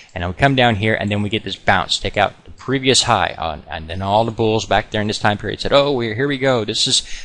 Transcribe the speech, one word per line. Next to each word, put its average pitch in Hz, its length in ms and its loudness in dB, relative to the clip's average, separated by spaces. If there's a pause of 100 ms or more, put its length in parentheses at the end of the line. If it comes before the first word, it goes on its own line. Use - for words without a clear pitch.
(140)
And 87 80 -6
then 87 80 -4
we 90 40 -6
come 139 200 2
down 120 220 4
here, 110 180 0
and 101 160 -2
then 104 100 0
we 104 80 -2
get 107 160 -4
this 98 100 -6
bounce, - 440 0
take - 180 -4
out 101 160 2 (140)
the - 60 -20
previous 131 500 0
high, 101 340 2
on, 76 320 -6
and 78 220 -10
then 92 100 -8
all 101 240 2
the 113 60 -2
bulls 110 340 0
back 98 260 0
there 107 120 -2
in 104 40 -2
this 107 120 -4
time 107 180 2
period 104 240 -6
said, - 140 0
"Oh, 143 180 4
we're, 117 220 -2
here 127 120 -2
we 143 120 -2
go. 127 260 2
This 110 220 -2
is - 160 2 (220)